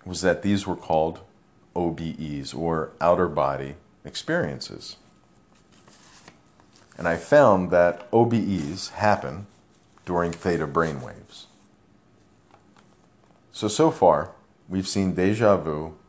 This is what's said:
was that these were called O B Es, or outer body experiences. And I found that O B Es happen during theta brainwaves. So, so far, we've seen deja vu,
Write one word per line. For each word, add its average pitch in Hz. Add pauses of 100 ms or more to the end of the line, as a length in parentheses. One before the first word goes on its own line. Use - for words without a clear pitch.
was 90
that 87
these 98
were 92
called 80 (540)
O 85
B 80
Es, 73
or 80 (100)
outer 87
body 69 (280)
experiences. 76 (2000)
And 85
I 85
found 98
that 87
O 117
B 113 (340)
Es 95
happen 95 (580)
during 87
theta 82
brainwaves. 71 (2000)
So, -
so 151
far, 82 (360)
we've 92
seen 95
deja 101
vu, 78 (140)